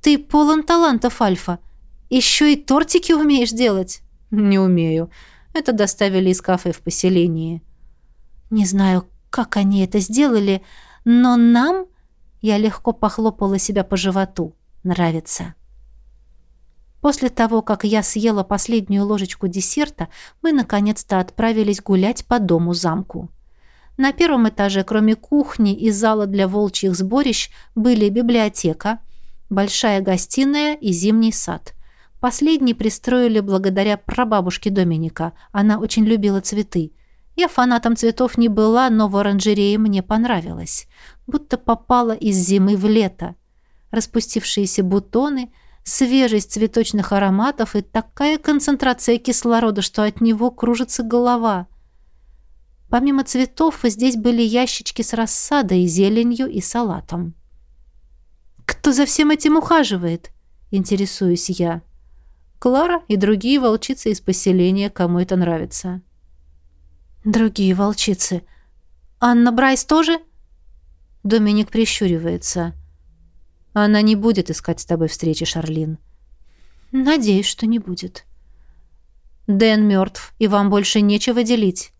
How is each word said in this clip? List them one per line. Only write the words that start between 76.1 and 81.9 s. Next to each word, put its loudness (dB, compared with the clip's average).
«Надеюсь, 2
что -4
не 0
будет». -12
«Дэн 4
мёртв, 0
и 0
вам 2
больше 2
нечего 2
делить». -2